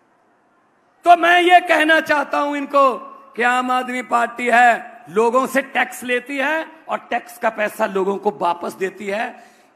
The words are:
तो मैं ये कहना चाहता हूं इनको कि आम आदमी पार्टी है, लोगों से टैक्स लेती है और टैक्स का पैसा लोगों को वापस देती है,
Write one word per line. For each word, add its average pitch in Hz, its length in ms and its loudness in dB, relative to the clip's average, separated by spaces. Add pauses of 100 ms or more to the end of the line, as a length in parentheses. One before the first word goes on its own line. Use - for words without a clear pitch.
(1040)
तो 349 100 8
मैं 339 260 4
ये 349 180 6
कहना 320 400 2
चाहता 294 400 -2
हूं 294 160 -2
इनको 277 380 2 (420)
कि 220 80 -2
आम 254 280 0
आदमी 254 320 -4
पार्टी 240 440 -2
है, 240 600 2
लोगों 233 380 0
से 269 140 0
टैक्स 247 420 -6
लेती 247 340 -6
है 311 280 -4 (240)
और 214 80 -4 (120)
टैक्स - 280 -8
का 226 120 -4
पैसा 214 360 -4
लोगों 196 320 -2
को 202 140 -2
वापस 185 420 -4
देती 185 340 -8
है, 226 360 -8 (320)